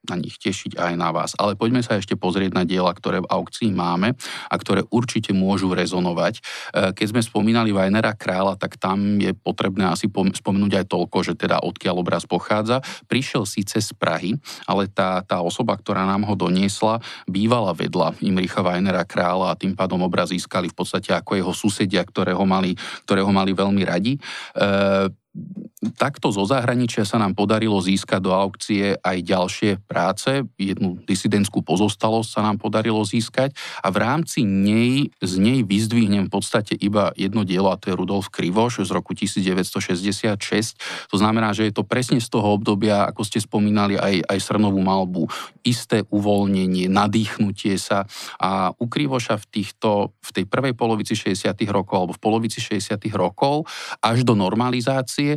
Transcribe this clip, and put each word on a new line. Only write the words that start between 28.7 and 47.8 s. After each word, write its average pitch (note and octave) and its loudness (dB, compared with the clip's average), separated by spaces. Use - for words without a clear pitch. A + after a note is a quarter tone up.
aj F#2 -2
ďalšie F#2 0
práce. F#2+ 0
Jednu F#2+ -2
disidentskú G2+ 2
pozostalosť A2 0
sa - -4
nám G#2+ 0
podarilo A2 0
získať C3 0
a - 0
v F#2+ 0
rámci B2 0
nej, G#2+ 4
z F2+ -2
nej A#2+ 4
vyzdvihnem G2+ 2
v G2 -8
podstate G#2+ 0
iba G2+ 0
jedno G2 0
dielo, F#2 2
a F#2+ -2
to F#2+ -4
je - -2
Rudolf F#2 -2
Krivoš G#2+ 0
z F2+ -4
roku F#2 -4
tisíc G2 -2
deväťsto F#2 0
šesťdesiat G2 -2
šesť. G#2+ -2
To G2 4
znamená, G#2+ 2
že G#2+ 2
je G2+ -6
to G2+ 0
presne B2+ 2
z A2+ -4
toho G#2 2
obdobia, G2+ 4
ako - -4
ste A2 -2
spomínali, G#2 2
aj, F#2+ 2
aj G2 2
Srnovú G2+ 2
malbu. F#2 2
Isté A#2+ 0
uvoľnenie, G2 2
nadýchnutie G#2 0
sa. G2 -2